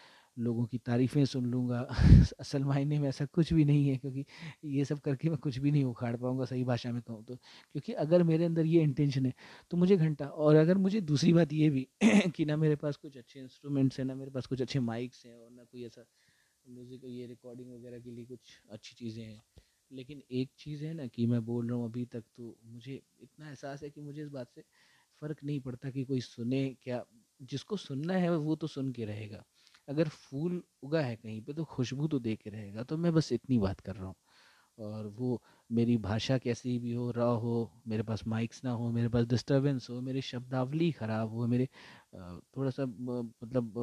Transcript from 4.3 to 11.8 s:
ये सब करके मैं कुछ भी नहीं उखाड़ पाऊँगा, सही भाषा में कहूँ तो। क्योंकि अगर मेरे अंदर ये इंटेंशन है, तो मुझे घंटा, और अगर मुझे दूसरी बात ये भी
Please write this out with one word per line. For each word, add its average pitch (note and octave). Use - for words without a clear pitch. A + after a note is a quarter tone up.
ये C#3+
सब C#3+
करके C#3+
मैं D#3+
कुछ B2+
भी C#3+
नहीं D3
उखाड़ A#2+
पाऊँगा, B2+
सही B2+
भाषा B2
में A#2+
कहूँ A2+
तो। B2
क्योंकि -
अगर E3+
मेरे E3
अंदर E3
ये E3
इंटेंशन C#3
है, B2+
तो F3
मुझे F3+
घंटा, D#3
और D3+
अगर E3
मुझे G3
दूसरी D#3+
बात E3
ये D#3
भी C3